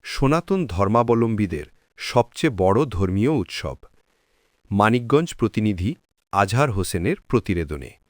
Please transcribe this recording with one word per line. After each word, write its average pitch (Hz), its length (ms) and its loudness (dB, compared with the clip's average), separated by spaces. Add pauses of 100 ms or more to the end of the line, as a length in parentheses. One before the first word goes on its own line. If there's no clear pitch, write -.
সনাতন 165 640 0
ধর্মাবলম্বীদের 104 960 0 (320)
সবচেয়ে - 600 0
বড় 98 280 4
ধর্মীয় 98 460 0
উৎসব। 90 460 -4 (920)
মানিকগঞ্জ 120 640 2
প্রতিনিধি 107 600 -2 (380)
আজহার 110 380 2
হোসেনের 95 460 -2 (120)
প্রতিবেদনে। 80 640 -4 (200)